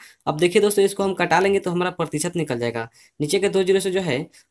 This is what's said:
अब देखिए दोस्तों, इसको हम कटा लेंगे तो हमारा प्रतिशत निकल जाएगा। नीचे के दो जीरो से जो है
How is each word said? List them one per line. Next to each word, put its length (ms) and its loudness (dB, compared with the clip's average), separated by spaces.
अब 120 -2
देखिए 240 4
दोस्तों, 140 2
इसको 260 2
हम 120 0
कटा 260 2
लेंगे 180 2
तो 120 -4
हमारा 220 -2
प्रतिशत 440 -4
निकल 220 -4
जाएगा। 300 -4
नीचे 180 0
के 100 0
दो 140 0
जीरो 180 2
से 100 -4
जो 120 0
है 240 -2